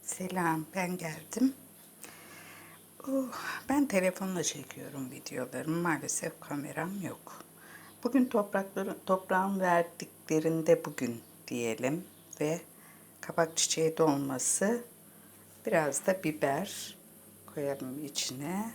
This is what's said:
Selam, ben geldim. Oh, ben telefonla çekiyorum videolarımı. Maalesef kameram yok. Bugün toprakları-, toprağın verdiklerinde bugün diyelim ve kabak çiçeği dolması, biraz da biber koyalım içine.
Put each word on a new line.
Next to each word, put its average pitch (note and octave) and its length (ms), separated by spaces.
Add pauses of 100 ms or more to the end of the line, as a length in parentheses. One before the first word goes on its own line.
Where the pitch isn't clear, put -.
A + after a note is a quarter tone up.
(180)
Selam, E3+ 480 (100)
ben F3+ 220
geldim. E3+ 560 (1500)
Oh, C4+ 260 (360)
ben C#4 160
telefonla F#3 580
çekiyorum C3+ 680
videolarımı. C3+ 720
Maalesef E3 580
kameram D3 640
yok. - 420 (600)
Bugün B3 220
toprakları-, G3+ 720 (100)
toprağın F#3+ 540
verdiklerinde E3 1300
bugün A#2+ 360 (260)
diyelim B2 560 (380)
ve D#3 200 (600)
kabak D#3+ 360
çiçeği D#3+ 400
dolması, D3 840 (840)
biraz D#3 400
da F#3+ 180
biber D#3 760 (580)
koyalım C#3 500
içine. E3 680